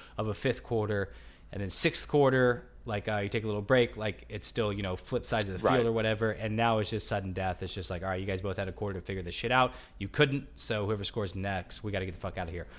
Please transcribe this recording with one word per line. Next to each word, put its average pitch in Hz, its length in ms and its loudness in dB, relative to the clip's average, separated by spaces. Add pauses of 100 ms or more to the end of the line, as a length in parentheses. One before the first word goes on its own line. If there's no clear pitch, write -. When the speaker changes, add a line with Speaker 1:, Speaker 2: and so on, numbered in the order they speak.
(180)
Speaker 1:
of 110 100 -2
a 104 60 0
fifth - 300 0
quarter 104 500 0 (380)
and 101 100 -6
then 95 80 -2
sixth - 380 0
quarter, 131 580 6 (200)
like, 104 220 -4
uh, 107 100 0
you 101 120 -2
take 110 160 -2
a - 20 -4
little 104 140 -2
break, 120 340 4
like, 107 340 -6
it's 104 160 -8
still, 107 280 0
you 101 100 -4
know, 92 140 -2
flip - 280 -4
sides 107 220 0
of 95 60 -4
the 90 60 -4
field 98 120 6
Speaker 2:
Right. 117 140 6
Speaker 1:
or 117 60 4
whatever, 110 400 2
and 107 260 -2
now 117 220 4
it's 104 100 0
just 110 180 -2
sudden 98 260 -2
death. 92 300 -2
It's 90 100 -6
just 95 160 -6
like, 90 140 -6
"All 95 60 -2
right, 92 100 -2
you 98 60 -4
guys 95 160 -2
both 98 160 -2
had 98 100 -2
a 90 60 -4
quarter 98 260 -4
to - 60 -10
figure 95 160 -4
this 87 140 -6
shit 117 180 -2
out. 127 200 6 (240)
You 101 120 -4
couldn't, 143 460 2
so 104 300 -2
whoever 101 200 0
scores 98 280 -4
next, 95 500 -4
we 107 80 -6
gotta 95 140 0
get 92 100 -6
the - 40 -14
fuck 92 180 -6
outta 87 140 -4
here." 82 160 -8 (100)